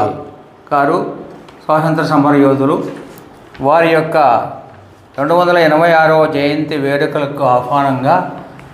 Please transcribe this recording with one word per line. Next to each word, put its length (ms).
గారు 380
స్వాతంత్ర 380
సమర 320
యోధులు. 480
వారి 320
యొక్క 240
రెండు 140
వందల 240
ఎనభై 340
ఆరవ 340
జయంతి 520
వేడుకలకు 680
ఆహ్వానంగా 880